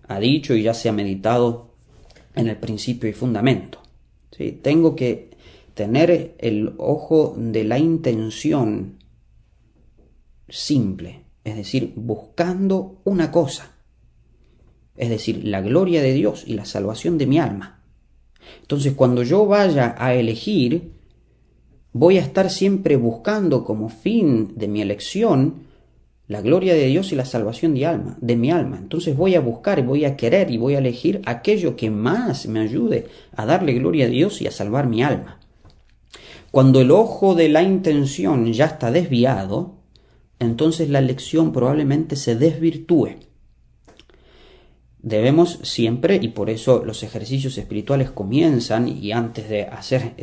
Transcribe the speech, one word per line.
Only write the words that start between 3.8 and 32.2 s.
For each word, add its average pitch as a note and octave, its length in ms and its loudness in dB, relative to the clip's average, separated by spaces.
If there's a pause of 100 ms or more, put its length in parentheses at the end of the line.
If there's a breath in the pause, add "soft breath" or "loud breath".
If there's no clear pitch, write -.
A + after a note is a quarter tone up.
¿Sí? - 240 -8
Tengo D#3+ 360 2
que - 340 -4 (420 soft breath)
tener C#3 680 0
el G#2+ 400 -2
ojo D3+ 600 0
de A2 260 -2
la A2+ 140 0
intención A#2 1200 -2 (1500)
simple, F#2+ 720 -4 (220)
es G#2+ 120 -10
decir, A2 400 -6
buscando F3+ 1080 -4
una F3+ 260 0
cosa, - 460 -2 (1200)
es B2 120 -4
decir, G#2+ 360 -4
la G2 180 -4
gloria E3 400 2
de C3 100 2
Dios F3 340 -2
y - 80 -6
la B2 120 -8
salvación A2+ 500 -4
de C#3+ 100 0
mi C3+ 120 4
alma. G2+ 420 -4 (800 loud breath)
Entonces, C#3+ 340 -2
cuando B2 280 2
yo F3+ 240 4
vaya F3+ 500 4
a B2+ 160 0
elegir, B2+ 800 0 (1000)
voy F3 260 6
a E3+ 40 0
estar F#3 280 0
siempre F#3 460 2
buscando C3+ 680 0
como A2 240 -4
fin C#3+ 680 0
de G#2+ 120 -4
mi G#2 140 -2
elección D3 880 0 (580 loud breath)
la G#2 140 -8
gloria F3 320 4
de D3 120 4
Dios F3 240 0
y D#3 60 -4
la C3 80 -2
salvación A#2+ 500 -2
de C3+ 120 0
alma, G2+ 340 -4
de A#2+ 160 0
mi A#2+ 160 2
alma. E3+ 240 -2
Entonces D#3 400 -4
voy F#3 180 2
a E3 60 6
buscar, C3+ 440 0
voy C#3 200 0
a C#3 120 -2
querer E3 360 2
y A2+ 60 -2
voy C3+ 180 0
a - 20 0
elegir C#3 460 -2
aquello D#3+ 500 0
que A2+ 160 -4
más C#3 560 -2